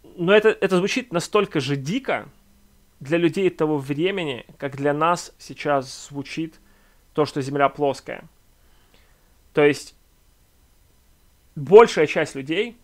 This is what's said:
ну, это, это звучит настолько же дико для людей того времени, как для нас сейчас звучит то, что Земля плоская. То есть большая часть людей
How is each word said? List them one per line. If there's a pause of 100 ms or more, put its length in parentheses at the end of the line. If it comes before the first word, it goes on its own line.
(160)
ну,
это,
это
звучит
настолько
же
дико (720)
для
людей
того
времени, (120)
как
для
нас
сейчас
звучит (520)
то,
что
Земля
плоская. (1300)
То
есть (1600)
большая
часть
людей